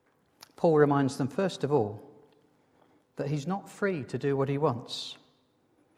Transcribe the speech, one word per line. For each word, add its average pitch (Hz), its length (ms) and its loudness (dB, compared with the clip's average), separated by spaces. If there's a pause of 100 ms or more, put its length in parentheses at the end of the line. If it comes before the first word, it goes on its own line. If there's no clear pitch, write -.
(560)
Paul 160 220 4
reminds 143 400 4
them, 131 100 0
first 185 360 -2
of 139 80 -2
all, 110 300 0 (1160)
that 143 100 -6
he's 143 180 -4
not 185 240 -6
free 185 360 -2
to - 120 -6
do 139 180 0
what 135 140 0
he 139 80 0
wants. - 600 -2 (800)